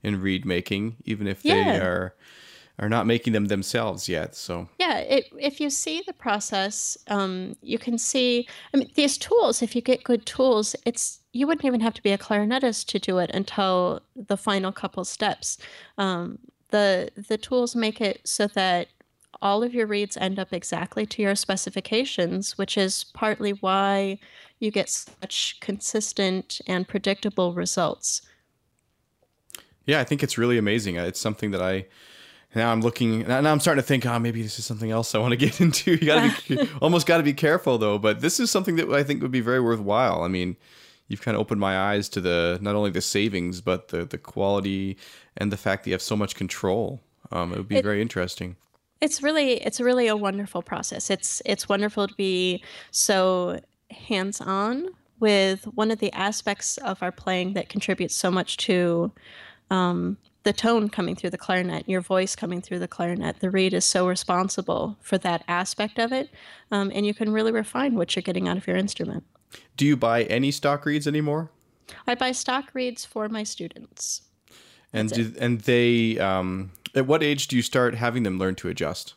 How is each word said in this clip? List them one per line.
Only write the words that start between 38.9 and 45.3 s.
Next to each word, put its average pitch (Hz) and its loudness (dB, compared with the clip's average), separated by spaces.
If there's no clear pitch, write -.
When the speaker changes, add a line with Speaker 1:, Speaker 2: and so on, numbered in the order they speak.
Speaker 1:
think 143 -2
would 131 -2
be 127 2
very 123 2
worthwhile. 107 2
I 87 0
mean, 90 -2
you've 107 -8
kinda 107 0
opened 107 -2
my 95 2
eyes 101 0
to 101 -4
the, 87 2
not 104 0
only 104 2
the 90 -2
savings, 92 -2
but 90 -2
the, 85 -4
the - -10
quality 98 -2